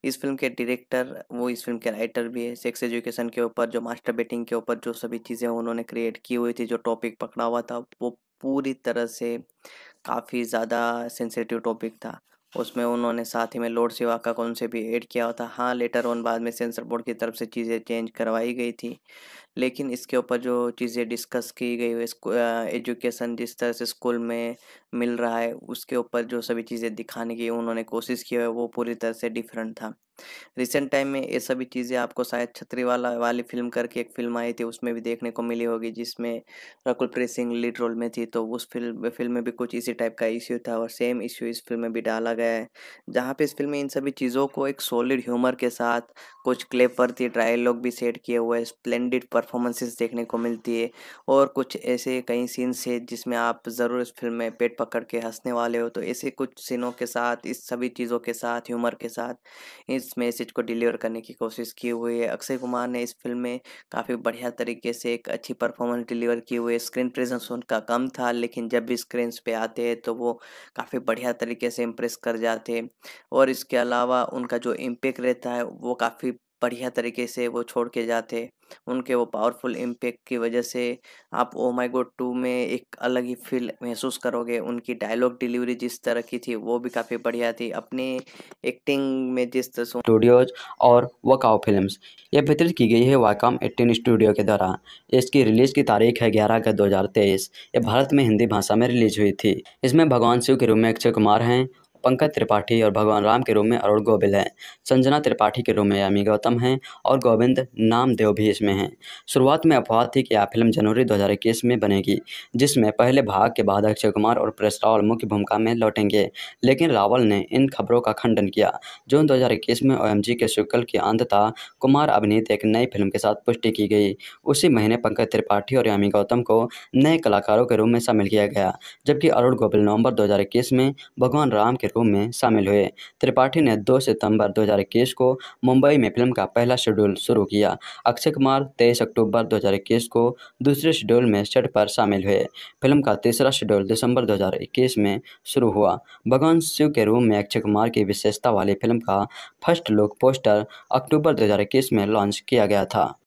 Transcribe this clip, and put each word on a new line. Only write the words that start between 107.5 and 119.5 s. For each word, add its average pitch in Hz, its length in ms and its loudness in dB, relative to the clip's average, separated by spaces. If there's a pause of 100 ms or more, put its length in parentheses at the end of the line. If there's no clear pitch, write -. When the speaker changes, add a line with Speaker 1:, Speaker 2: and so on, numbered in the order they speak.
Speaker 2:
नामदेव 113 540 4
भी 107 180 2
इसमें 101 240 2
हैं। 98 160 0 (380)
शुरुआत 139 380 4
में 151 100 6
अफवाह 117 300 2
थी - 160 2
कि - 120 0
यह 101 100 4
फिल्म 113 260 4
जनवरी 110 340 4
दो 110 100 2
हज़ार 98 160 4
इक्कीस 113 340 0
में 120 160 4
बनेगी, 101 380 2 (380)
जिसमें 120 360 4
पहले 127 300 4
भाग 107 340 2
के 117 60 0
बाद 101 220 4
अक्षय 107 260 2
कुमार 110 260 2
और 107 140 0
परेश 107 340 0
रावल 110 180 6
मुख्य 110 240 0
भूमिका 104 320 0
में 110 160 2
लौटेंगे, 104 540 2 (360)
लेकिन 139 260 4
रावल 113 320 4
ने 104 160 4 (140)
इन 135 160 4
खबरों 120 320 0
का 110 120 0
खंडन 107 360 2
किया। 98 240 2 (360)
जून 151 180 4
दो 139 80 4
हज़ार 123 180 4